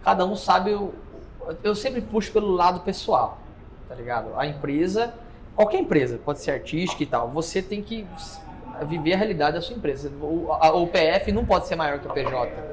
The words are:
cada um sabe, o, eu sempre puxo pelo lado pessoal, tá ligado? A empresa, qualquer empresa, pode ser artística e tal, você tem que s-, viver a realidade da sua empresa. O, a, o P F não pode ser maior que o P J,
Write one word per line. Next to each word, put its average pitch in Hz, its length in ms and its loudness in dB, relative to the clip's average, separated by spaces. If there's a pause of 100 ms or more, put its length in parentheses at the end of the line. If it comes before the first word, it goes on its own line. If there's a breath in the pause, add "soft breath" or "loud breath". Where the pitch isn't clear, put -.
cada 190 220 4
um 202 100 0
sabe, 190 400 2
o, 202 180 -4 (680)
eu 208 120 2
sempre 247 260 -2
puxo - 320 -2
pelo 208 200 4
lado 180 280 4
pessoal, - 580 0 (500)
tá 127 60 -12
ligado? 120 420 -4
A 135 100 0
empresa, 165 680 0 (420 loud breath)
qualquer 214 240 4
empresa, 127 460 2
pode 147 140 -2
ser - 140 -2
artística 151 500 -2
e 143 40 0
tal, 117 220 0
você 160 320 -2
tem 208 220 -6
que 220 240 -8 (100)
s-, - 240 -12 (460)
viver 160 280 2
a - 20 4
realidade 165 400 2
da 165 40 -2
sua 226 160 -8
empresa. 143 340 -4 (120)
O, 160 300 -2
a, 160 200 8
o 170 140 4
P 175 120 2
F 175 340 4
não 226 120 2
pode 180 220 4
ser 180 100 0
maior 147 220 0
que 127 80 -8
o - 60 -8
P 139 100 0
J, 127 300 -2 (200)